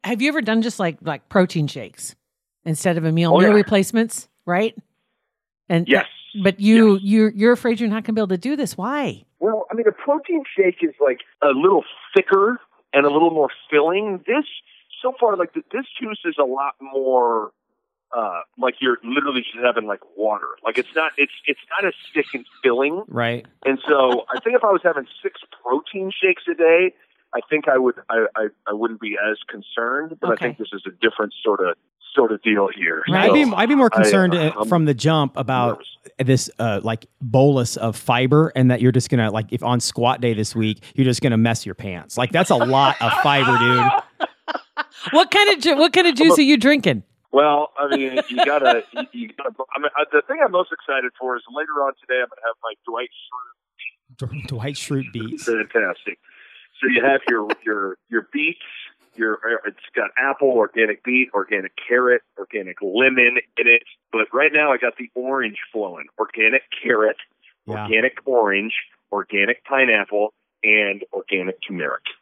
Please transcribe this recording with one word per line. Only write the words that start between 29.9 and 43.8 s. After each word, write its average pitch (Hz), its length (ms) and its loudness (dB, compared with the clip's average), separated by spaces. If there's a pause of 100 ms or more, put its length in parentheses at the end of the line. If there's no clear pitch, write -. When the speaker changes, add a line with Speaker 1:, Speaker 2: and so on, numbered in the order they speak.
Speaker 2:
but - 100 -2
Speaker 1:
Okay. - 140 -2
Speaker 2:
I - 20 -2
think 151 100 -8
this 107 140 -10
is 98 160 -14
a 92 40 -12 (140)
different 107 280 -2 (100)
sort 101 160 0
of, 87 160 -2 (380)
sort 117 180 4
of 104 120 -4
deal 101 300 2
here. - 360 -4
Speaker 1:
Right. 190 200 4
Speaker 3:
I'd - 40 6
be, 302 100 6
Speaker 2:
So 226 140 0
Speaker 3:
I'd 226 100 2
be 285 80 2
more 262 160 4
Speaker 2:
I, - 100 -4
Speaker 3:
concerned, 190 320 4
Speaker 2:
uh, 175 40 0 (180)
Speaker 3:
uh, - 60 -6
Speaker 2:
I'm - 80 -2
Speaker 3:
from 165 160 4
the 147 80 2
jump 147 420 0
about 123 440 -2
Speaker 2:
nervous. - 180 -20 (280)
Speaker 3:
this, 127 240 2 (100)
uh, 110 220 -2
like, 110 260 -6 (120)
bolus 131 560 2
of 113 220 -4
fiber, 131 580 2
and 127 160 4
that 123 80 0
you're 123 140 4
just 123 160 0
gonna, 113 220 0
like, 107 200 -4
if 120 120 -6
on 120 180 0
squat 120 400 -2
day 120 120 0
this 107 220 -4
week, 107 260 -2 (120)
you're 135 100 0
just 127 180 0
gonna 123 140 0
mess 113 300 0
your 95 100 -10
pants. 90 420 -12
Like, 120 140 -2
that's 175 200 0
a 143 40 4
lot 135 460 2
of 117 100 0 (100)
fiber, 139 360 2
dude. - 680 0